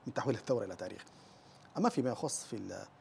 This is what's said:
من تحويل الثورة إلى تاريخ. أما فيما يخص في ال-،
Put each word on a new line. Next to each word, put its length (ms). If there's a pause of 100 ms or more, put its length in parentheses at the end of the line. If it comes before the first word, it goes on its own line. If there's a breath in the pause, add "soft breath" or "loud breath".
من 80
تحويل 220
الثورة 280
إلى 120
تاريخ. 280 (720 soft breath)
أما 100
فيما 220
يخص 340
في 120
ال-، 300 (140)